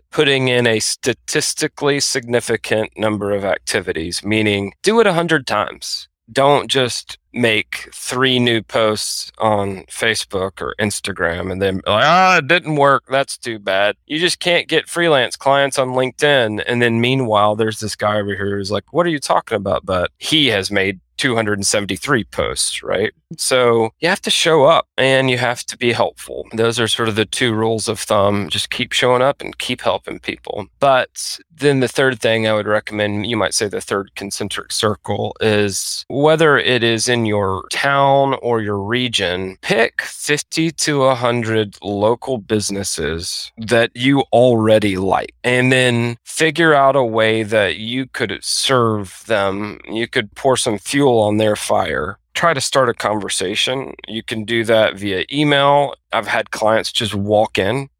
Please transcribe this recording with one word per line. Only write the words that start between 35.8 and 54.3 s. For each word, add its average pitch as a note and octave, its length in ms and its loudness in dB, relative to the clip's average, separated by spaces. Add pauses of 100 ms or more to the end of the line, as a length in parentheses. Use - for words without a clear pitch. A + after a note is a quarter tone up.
whether D3+ 500 4
it A2 260 2
is A2+ 260 0
in A#2+ 160 0
your G2+ 460 -2
town C#3 640 2
or A#2 260 -2
your G2+ 180 -4
region, G2 800 -4
pick - 420 0
fifty - 680 -4
to C#3+ 340 0
a C3 100 4
hundred A2 640 0
local G#2 560 0
businesses G2 1200 -4
that A2+ 380 0
you C3+ 260 2 (100)
already A2 640 4
like, F#2 360 -2 (100)
and B2+ 280 2
then A#2+ 520 2
figure D#3+ 520 2
out C#3 200 4
a C#3 80 4
way A2 380 2
that G#2 360 2
you A#2+ 280 -6
could G2+ 360 -6
serve A2 840 0
them. G2+ 540 -2 (100)
You A2+ 180 -4
could A2+ 280 -4
pour C3 200 2
some A2+ 220 -2
fuel C#3+ 300 0
on G#2+ 300 4
their G#2+ 180 2
fire. F2+ 640 -4 (140)
Try E3+ 200 0
to C3+ 80 -6
start C3 280 0
a A2+ 40 0
conversation. G#2+ 1000 -4 (140)
You A2 140 -8
can A2 220 -8